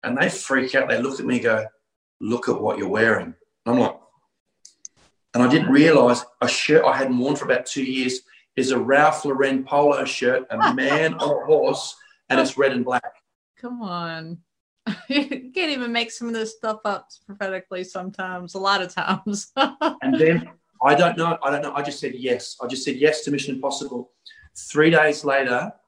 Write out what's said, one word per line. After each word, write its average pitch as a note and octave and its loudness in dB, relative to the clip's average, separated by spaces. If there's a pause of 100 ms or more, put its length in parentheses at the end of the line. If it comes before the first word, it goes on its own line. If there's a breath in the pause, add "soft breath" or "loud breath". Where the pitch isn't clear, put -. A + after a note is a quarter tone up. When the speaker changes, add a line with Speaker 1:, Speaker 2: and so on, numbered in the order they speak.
Speaker 1:
And B2 -4
they - 2
freak C3 -2
out. C3 0
They A#2 0
look C3+ -4
at C3 -6
me B2+ 0
and A2+ -2
go, A2 0 (540)
"Look A#2+ -4
at G#2+ 0
what G#2 -2
you're G2 -4
wearing." G2+ 0 (300)
And A#2+ 0
I'm B2+ 4
like, A2 0 (1400)
and A#2+ 4
I B2 4
didn't D3 4
realise C#3 6 (160)
a B2+ 0
shirt D3 4
I C3+ 4
hadn't C3 0
worn C3+ 0
for C#3 -6
about B2+ 0
two C#3 -6
years B2+ -4 (340 soft breath)
is C3 -2
a B2+ 2
Ralph C#3 4
Lauren C3+ 0
polo C#3+ 2
shirt, B2+ 0
a A#2 2
Speaker 2:
<laughs> - -
Speaker 1:
man C#3+ 0
on C#3+ -2
a - -8
horse, C#3 2 (340 soft breath)
and C3 4
it's C3 0
red C3+ 4
and B2 -2
black. B2 -2 (560)
Speaker 2:
Come A#3+ -12
on. E3+ -8 (480)
<laughs> - -8
You C4+ -4
can't E4+ -2
even B3 -4
make A#3 -2
some A#3 -10
of A3+ -6
this A3 -6
stuff G#3+ -6
up G3+ -4 (180)
prophetically F#3+ -8
sometimes, F#3 -10
a G3 -8
lot G3 0
of F3+ -8
times. G3+ -6
<laughs> - -2
Speaker 1:
And C3+ 0
then, D#3+ 4 (340)
I C#3+ 6
don't E3+ 2
know, E3 -2
I C#3 -2
don't D3 -2
know, C#3+ -8
I C#3+ -4
just C#3+ -8
said C3 -6
yes. B2 -6
I B2 -8
just C3 -8
said B2+ -4
yes D3+ 2
to C#3+ -6
Mission C3+ -4
Impossible. C3 -8 (640 loud breath)
Three D#3 6
days D3+ 4
later C3+ 0 (160)